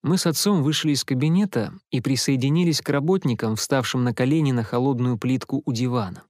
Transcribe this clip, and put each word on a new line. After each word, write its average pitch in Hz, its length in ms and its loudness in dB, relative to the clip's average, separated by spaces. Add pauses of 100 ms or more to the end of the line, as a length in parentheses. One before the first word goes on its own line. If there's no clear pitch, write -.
Мы 170 160 2
с - 80 0
отцом 175 340 2
вышли 147 300 0
из 139 120 0
кабинета 151 720 0 (160)
и 127 120 -2
присоединились 139 800 0
к - 80 -8
работникам, 139 680 0
вставшим 127 480 0
на 123 100 0
колени 139 380 2
на 120 120 0
холодную 123 540 0
плитку 127 480 -2
у 127 80 -2
дивана. 120 560 -2